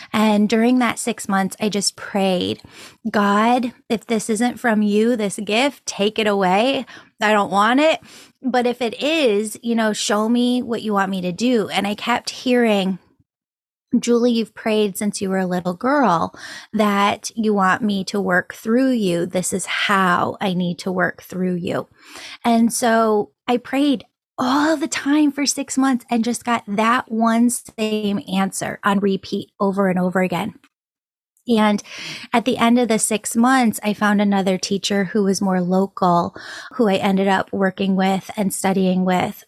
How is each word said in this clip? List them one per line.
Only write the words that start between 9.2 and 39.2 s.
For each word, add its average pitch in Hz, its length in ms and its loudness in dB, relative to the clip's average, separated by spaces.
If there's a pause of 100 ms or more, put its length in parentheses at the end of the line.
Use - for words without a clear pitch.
you 233 120 -2
know, 220 180 2
show 214 360 0
me 247 320 2
what 226 220 -6
you 214 100 -2
want 196 160 0
me 190 120 -4
to 180 100 -2
do." 220 380 0
And 190 180 -2
I 208 80 -4
kept - 340 -4
hearing, 208 680 0 (1000)
"Julie, 240 340 2
you've 226 200 -2
prayed 214 440 0
since 208 240 -4
you 190 80 -4
were 190 100 0
a 185 160 0
little 180 180 -4
girl 202 600 0 (380)
that 202 640 0
you 214 180 0
want 190 280 2
me 202 240 -2
to 202 160 -4
work 185 320 0
through 254 380 0
you. 185 340 0
This 180 260 -4
is 190 140 -4
how - 760 0
I 196 140 -2
need 175 260 -2
to 190 120 -6
work 180 320 -2
through 185 320 -4
you." - 320 -6 (580)
And 233 260 4
so 226 600 0 (160)
I 247 100 2
prayed 269 480 -2 (340)
all 294 380 2
the 311 100 -4
time 294 440 2
for 277 140 -4
six - 320 -4
months 262 320 0
and 233 140 0
just 233 200 -4
got 233 220 -2
that 220 460 0
one 226 380 2
same 214 720 -4 (140)
answer 190 500 -2
on 202 160 2
repeat 196 600 -4
over 196 300 0
and 180 100 0
over 185 220 0
again. 180 340 -4 (920)
And 214 360 2 (480)
at 233 140 2
the 254 120 0
end 233 220 4
of 247 80 2
the 220 100 2
six - 380 -2
months, 247 480 2
I 208 100 0
found 208 280 2
another 196 360 2
teacher 202 460 -2
who 202 200 0
was 196 180 0
more 185 200 2
local, 185 720 2 (400)
who 233 120 2
I 196 80 2
ended 196 320 2
up 190 240 0
working 196 440 0
with 190 400 0
and 196 180 -2
studying 185 520 0
with 185 420 -2